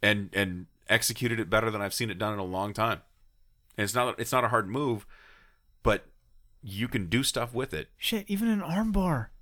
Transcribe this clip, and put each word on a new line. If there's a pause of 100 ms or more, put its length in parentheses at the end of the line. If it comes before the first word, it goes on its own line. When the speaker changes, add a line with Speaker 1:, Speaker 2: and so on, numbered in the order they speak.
Speaker 1:
And,
and (220)
executed
it
better
than
I've
seen
it
done
in
a
long
time. (760)
And
it's
not,
it's
not
a
hard
move, (760)
but (560)
you
can
do
stuff
with
it. (100)
Speaker 2:
Shit,
even
an
arm
bar.